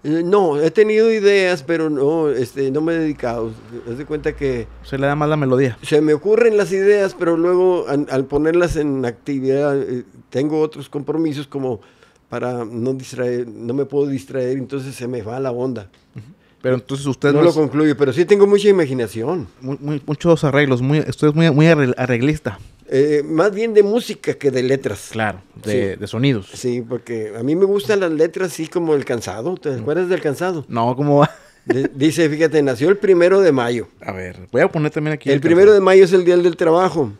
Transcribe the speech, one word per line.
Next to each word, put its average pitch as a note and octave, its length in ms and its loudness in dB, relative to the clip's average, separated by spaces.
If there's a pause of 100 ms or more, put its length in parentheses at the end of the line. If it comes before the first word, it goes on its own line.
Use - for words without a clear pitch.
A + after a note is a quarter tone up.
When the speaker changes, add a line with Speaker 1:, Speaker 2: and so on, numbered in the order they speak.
Speaker 1:
Eh, D#3+ 200 -2
no, F3 360 2
he D#3+ 100 2
tenido G#3+ 420 4
ideas, G3 500 2
pero D#3+ 260 -2
no, D3+ 420 0
este, C3 400 -2
no D3 100 -2
me E3 140 -2
he E3 40 -2
dedicado. A#2+ 540 -4 (360)
Haz A#2+ 100 -10
de D3 80 -12
cuenta D3+ 280 -6
que B2+ 320 -4 (160)
Speaker 2:
Se C#3 160 -8
le C#3 80 -2
da C#3+ 80 0
más D3 140 0
la D#3 80 0
melodía. C3 460 0
Speaker 1:
se D3+ 180 2
me D3+ 140 2
ocurren G#3+ 420 2
las F#3 160 0
ideas, G3 440 2
pero E3+ 200 0
luego F3+ 520 2
an-, C#3+ 220 -2
al C3+ 140 -2
ponerlas D#3+ 520 0
en C#3 280 -2
actividad, C3+ 760 -2
eh, B2 240 -6 (260)
tengo D3+ 300 -2
otros D3+ 280 -6
compromisos D3+ 580 -6
como C3 340 -6 (480)
para A#2+ 360 -6
no A#2+ 300 -6
distraer, B2 520 -6
no A2+ 280 -10
me C#3 100 -4
puedo C#3+ 220 -2
distraer, C3 520 -6
entonces C3 380 -10
se B2 100 -10
me B2 160 -8
va C3+ 160 -10
la C3 140 -4
onda. A#2+ 380 -8 (260)
Speaker 2:
Ujú. G#2+ 80 -18 (380)
Pero B2+ 140 0
entonces C#3 300 -8
usted C#3 260 0
Speaker 1:
No D3 60 4
Speaker 2:
no D#3+ 60 4
Speaker 1:
lo F3 60 6
Speaker 2:
es D#3 60 -4
Speaker 1:
concluyo, D3 400 0
pero C3+ 160 2
sí E3 120 0
tengo G3+ 220 6
mucha G3+ 220 4
imaginación. C3 760 0 (140)
Speaker 2:
mu-, C3+ 180 -8
mu-, C#3+ 280 -6
muchos D#3 360 0
arreglos, C#3 400 2
muy, C#3+ 180 2
usted - 280 -2
es D3 60 2
muy, E3 180 4
muy D3+ 140 6
arregl-, D3 300 4
arreglista. B2 640 -2 (360)
Speaker 1:
Eh, D3 300 2
más D#3+ 300 0
bien A3+ 180 -2
de G#3 100 6
música G3+ 520 -2
que C#3 160 -2
de B2+ 120 -2
letras. C3 500 -4
Speaker 2:
Claro, G#2+ 280 -4 (240)
de, G2+ 300 -2
Speaker 1:
Sí. - 60 -14
Speaker 2:
de G#2 60 -8
sonidos. A#2 460 -2
Speaker 1:
Sí, B2 340 -6
porque A2+ 520 -8
a A#2+ 40 -8
mí D3 140 -2
me G3 80 2
gustan G3+ 360 0
las F3 120 0
letras E3+ 400 -2
así - 140 -8
como E3 280 -2
El B2+ 120 0
Cansado. A#2+ 500 -6
¿Te D3+ 140 -6
Speaker 2:
Mm. B2 100 -6
Speaker 1:
acuerdas D#3+ 300 -4
del E3+ 100 0
Cansado? D#3+ 480 -4
Speaker 2:
No, A#2+ 260 -2
¿cómo C#3+ 240 2
va? D3 120 4 (180)
<laughs> - 160 -20
Speaker 1:
De, C3+ 300 -2
dice, D3+ 340 2
fíjate, D3+ 340 0
nació C3+ 280 0
el G3+ 80 4
primero F#3+ 420 4
de F3+ 120 6
mayo. A#2+ 360 -2 (120)
Speaker 2:
A - 120 -10
ver, F#2 400 -12
voy B2 100 2
a F#3+ 80 4
poner D3+ 200 -2
también D3+ 240 -4
aquí C#3 160 -6
Speaker 1:
El C#3 60 4
Speaker 2:
el C#3 40 0
Speaker 1:
primero E3+ 280 6
Speaker 2:
Cansado. G#3+ 60 8
Speaker 1:
de G3+ 60 6
mayo F#3+ 240 8
es E3+ 80 2
el F3+ 120 4
día F3+ 120 4
del F3 200 2
trabajo. E3 640 0